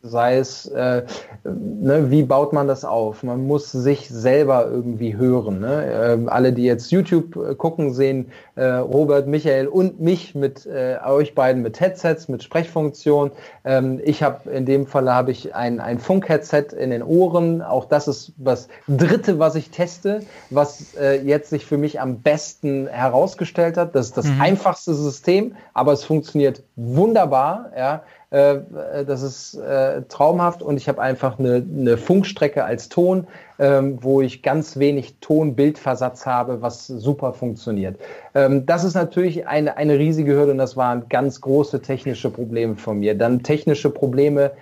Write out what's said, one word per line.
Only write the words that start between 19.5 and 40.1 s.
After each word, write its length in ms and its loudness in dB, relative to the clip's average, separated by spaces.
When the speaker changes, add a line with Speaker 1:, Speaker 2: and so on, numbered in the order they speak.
Speaker 1:
ich 140 -6
teste, 540 -4
was, 460 -2
äh, 260 2
jetzt 300 0
sich 140 -4
für 120 -2
mich 240 -2
am 180 -6
besten 680 -2
herausgestellt 920 0
hat. 180 0
Das 120 0
ist 100 -12
das 80 -2
Speaker 2:
Mhm. 160 2
Speaker 1:
einfachste 520 0
System, 600 0
aber 200 2
es 100 -2
funktioniert 600 0
wunderbar, 1040 2
ja. 240 -2
Äh, 260 4
äh, 500 -8
das 160 -4
ist, 320 -10
äh, 560 -2
traumhaft 520 0
und 140 -4
ich 140 -4
hab 100 -2
einfach 400 -2
eine, 240 2
eine 320 0
Funkstrecke 680 0
als 240 -6
Ton, 360 2
ähm, 440 2
wo 180 4
ich 240 -2
ganz 340 -2
wenig 440 0
Ton-Bildversatz 1040 0
habe, 360 -2
was 260 -8
super 440 -4
funktioniert. 640 -6
Ähm, 300 4
das 180 2
ist 120 0
natürlich 520 -2
eine, 300 -2
eine 200 2
riesige 360 2